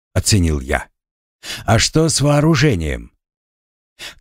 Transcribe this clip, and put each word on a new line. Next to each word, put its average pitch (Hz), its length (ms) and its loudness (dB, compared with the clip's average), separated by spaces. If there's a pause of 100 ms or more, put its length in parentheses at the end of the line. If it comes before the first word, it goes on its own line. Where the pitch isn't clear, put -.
(140)
оценил 82 460 0
я. 67 280 -6 (760)
«А 113 140 2
что 160 300 0
с - 120 -2
вооружением?» 131 920 0 (1080)